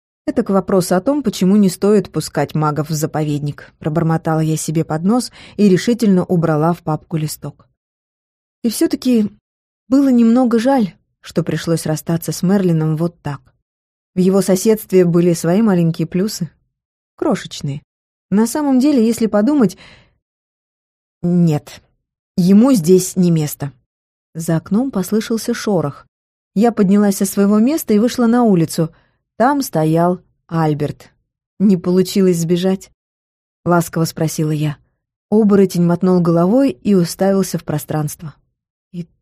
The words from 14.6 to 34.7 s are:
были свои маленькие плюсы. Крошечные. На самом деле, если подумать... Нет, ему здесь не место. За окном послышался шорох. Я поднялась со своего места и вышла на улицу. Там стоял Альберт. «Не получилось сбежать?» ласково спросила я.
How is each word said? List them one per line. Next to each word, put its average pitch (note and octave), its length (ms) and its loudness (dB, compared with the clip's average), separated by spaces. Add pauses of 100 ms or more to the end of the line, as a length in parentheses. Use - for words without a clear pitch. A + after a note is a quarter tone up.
были F3 300 2
свои E3+ 260 0
маленькие E3+ 460 0
плюсы. F3+ 420 -4 (680)
Крошечные. D3+ 640 -6 (480)
На G#3 160 2
самом C4+ 340 0
деле, C4 260 2
если A3+ 200 0
подумать... G#3+ 520 2 (1400)
Нет, E3+ 580 0 (560)
ему G3+ 360 4
здесь F#3 420 2
не F3+ 160 2
место. D3+ 420 -4 (600)
За E3 220 -4
окном G#3 340 -2
послышался G#3+ 640 -4
шорох. D#3+ 520 -4 (500)
Я A3+ 160 2
поднялась G3+ 460 2
со G3+ 60 -2
своего G3+ 360 0
места C4 340 0
и G#3 60 2
вышла A#3+ 260 0
на A#3+ 160 2
улицу. E3+ 500 0 (440)
Там C4+ 260 0
стоял E3 580 0 (280)
Альберт. D3+ 640 -4 (500)
«Не F#3+ 160 4
получилось F3+ 640 0
сбежать?» F3+ 520 -2 (760)
ласково E3+ 420 0
спросила D#3 440 -4
я. D3+ 260 -4 (540)